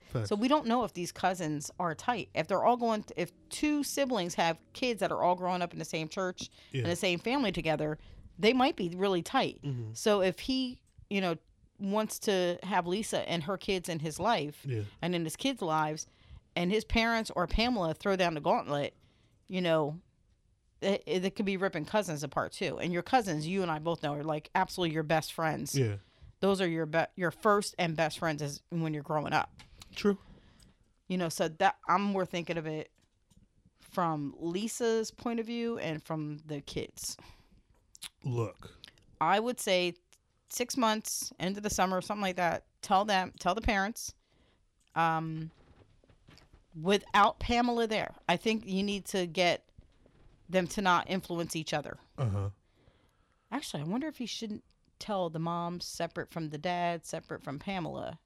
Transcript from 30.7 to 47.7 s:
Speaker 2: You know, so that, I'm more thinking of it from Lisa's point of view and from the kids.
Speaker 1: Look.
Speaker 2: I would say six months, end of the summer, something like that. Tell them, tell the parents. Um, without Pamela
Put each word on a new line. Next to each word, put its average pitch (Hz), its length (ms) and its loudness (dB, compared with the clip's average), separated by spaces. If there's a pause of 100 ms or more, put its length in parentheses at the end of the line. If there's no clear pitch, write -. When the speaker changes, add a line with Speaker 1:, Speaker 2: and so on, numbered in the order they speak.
Speaker 2:
You 185 120 -2
know, 170 100 0
so 170 180 0
that, 160 300 2 (100)
I'm 185 160 4
more 190 220 2
thinking 170 320 -4
of 160 100 -4
it 156 220 -6 (920)
from 156 600 -2
Lisa's 220 720 0
point 233 280 -4
of 220 80 -4
view 233 320 -2
and 156 240 -4
from 151 420 -6
the 147 160 -6
kids. - 560 -10 (1080)
Speaker 1:
Look. 120 480 -4 (500)
Speaker 2:
I 180 180 4
would 240 200 -2
say 180 340 2 (560)
six - 260 -4
months, 220 640 0
end 190 180 -2
of 208 60 -8
the 208 80 -2
summer, 185 300 2
something 208 220 -6
like 185 140 -2
that. 170 280 0 (160)
Tell 202 240 4
them, 190 340 0
tell 180 160 2
the 233 60 -2
parents. 202 520 0 (800)
Um, 160 540 0 (1300)
without 202 600 4
Pamela 240 480 2